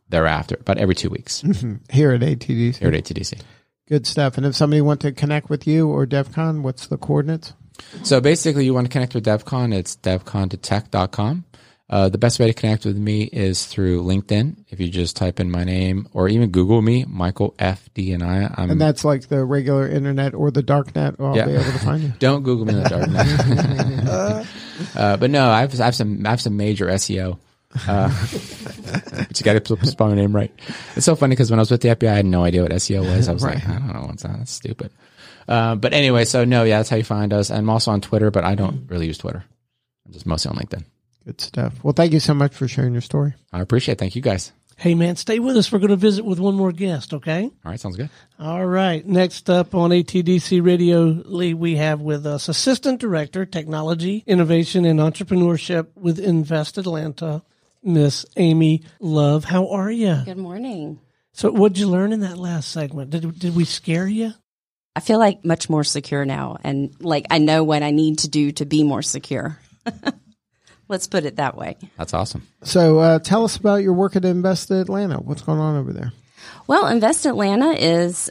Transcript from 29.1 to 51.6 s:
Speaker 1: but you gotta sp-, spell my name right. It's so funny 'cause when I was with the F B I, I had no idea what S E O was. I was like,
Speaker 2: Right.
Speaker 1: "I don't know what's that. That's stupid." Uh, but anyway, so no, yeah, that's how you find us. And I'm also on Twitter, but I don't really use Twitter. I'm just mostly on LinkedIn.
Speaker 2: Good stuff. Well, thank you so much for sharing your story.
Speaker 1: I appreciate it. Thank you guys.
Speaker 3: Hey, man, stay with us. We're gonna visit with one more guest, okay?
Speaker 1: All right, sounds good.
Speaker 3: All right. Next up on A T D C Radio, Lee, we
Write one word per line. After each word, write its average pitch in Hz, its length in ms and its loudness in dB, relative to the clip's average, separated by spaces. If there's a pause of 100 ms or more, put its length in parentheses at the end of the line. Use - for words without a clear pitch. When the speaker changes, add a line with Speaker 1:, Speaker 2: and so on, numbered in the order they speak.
Speaker 1:
but - 260 -8
you - 60 -8
gotta 107 180 4
sp-, 107 240 -2
spell 110 220 0
my 104 80 2
name 101 180 2
right. 104 160 -2 (460)
It's - 100 0
so 165 80 6
funny 135 220 2
'cause 120 140 2
when 113 100 4
I - 20 4
was 107 80 2
with 120 120 2
the 120 80 4
F 113 100 2
B 113 80 2
I, 107 60 4
I - 20 4
had 101 100 4
no 90 160 2
idea 87 200 2
what 80 100 0
S 90 180 -2
E 98 60 0
O 95 60 0
was. 92 260 2
I 87 40 -2
was 117 120 -2
like, 139 200 -4
Speaker 2:
Right. 92 40 -4
Speaker 1:
"I 85 100 -4
don't 131 140 -6
know 69 140 -8
what's - 180 -12
that. 95 140 -8
That's 120 120 -10
stupid." - 400 -10 (560)
Uh, 113 300 2
but 123 160 0
anyway, 131 320 4
so 120 200 2
no, 120 200 4
yeah, 107 140 4
that's 110 100 0
how 117 80 0
you 110 80 0
find 104 280 -2
us. 104 180 0
And 107 80 -2
I'm 107 120 0
also 113 220 2
on 101 80 2
Twitter, 107 320 2
but 95 100 2
I 92 140 0
don't 98 320 -2
really 85 180 -2
use 80 120 -6
Twitter. 87 260 -10 (640)
I'm 87 60 -20
just 82 140 -16
mostly 80 240 -4
on - 60 -6
LinkedIn. 80 280 -10 (400)
Speaker 2:
Good - 160 -16
stuff. 123 320 -6 (100)
Well, 147 120 0
thank 165 180 4
you 156 80 4
so 151 140 0
much 143 180 2
for - 160 -4
sharing 127 240 -2
your 120 80 -2
story. 143 320 -2 (200)
Speaker 1:
I 90 80 -6
appreciate 117 320 0
it. - 60 -2
Thank 95 160 -4
you 123 80 -6
guys. 101 300 -2 (240)
Speaker 3:
Hey, 175 180 2
man, 170 220 2
stay 226 220 -2
with 254 180 0
us. 202 160 4
We're 214 60 0
gonna 202 180 4
visit 208 280 2
with 190 140 -2
one 196 180 0
more 190 160 2
guest, 170 420 -4
okay? 160 300 -4
Speaker 1:
All 143 260 -12
right, 107 80 -8
sounds 92 180 -10
good. 135 140 -8 (300)
Speaker 3:
All 170 260 -6
right. 180 400 0
Next 185 420 0
up 180 260 2
on 170 180 4
A 180 100 4
T 180 200 0
D 180 160 2
C 180 220 2
Radio, 175 440 4 (200)
Lee, 175 300 -4
we 165 220 -2